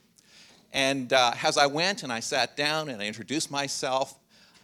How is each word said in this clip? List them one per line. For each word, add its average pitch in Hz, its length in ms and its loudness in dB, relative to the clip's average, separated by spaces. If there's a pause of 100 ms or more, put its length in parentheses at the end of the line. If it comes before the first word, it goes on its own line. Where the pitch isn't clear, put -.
(720)
And, 135 400 0
uh, 123 300 6
as 151 160 2
I 143 80 6
went 170 360 0
and 131 100 -6
I 113 80 -4
sat 123 360 -2
down 151 320 -2
and 107 140 -8
I 104 40 -4
introduced 117 440 -6
myself, 139 680 -4 (460)